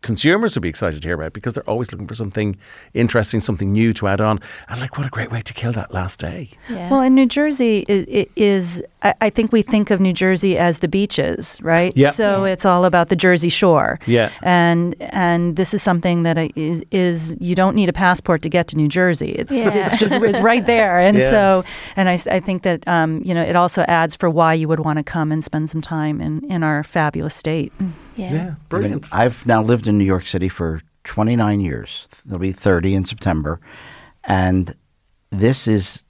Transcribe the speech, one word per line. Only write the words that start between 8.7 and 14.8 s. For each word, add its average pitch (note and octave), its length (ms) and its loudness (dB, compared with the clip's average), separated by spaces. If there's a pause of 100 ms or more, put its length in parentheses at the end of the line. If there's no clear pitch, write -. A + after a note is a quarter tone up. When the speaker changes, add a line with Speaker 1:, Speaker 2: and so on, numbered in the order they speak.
Speaker 3:
I, G3+ 200 2
I G#3+ 80 2
think A3 200 -2
we A3 120 4
think G#3 280 0
of F#3+ 100 2
New F#3+ 120 2
Jersey F#3 460 0
as E3+ 220 0
the F3+ 80 -2
beaches, D#3 760 -2
right? E3+ 340 2
Speaker 1:
Yeah. C#3+ 140 6
Speaker 3:
So G3 340 0
Speaker 2:
Yeah. F#3+ 80 0
Speaker 3:
it's F#3 140 -2
all F3+ 180 4
about F3 240 2
the F#3+ 80 2
Jersey F3 320 2
Shore. E3 560 2
Speaker 1:
Yeah. A#2 240 2 (140)
Speaker 3:
And, F3 580 2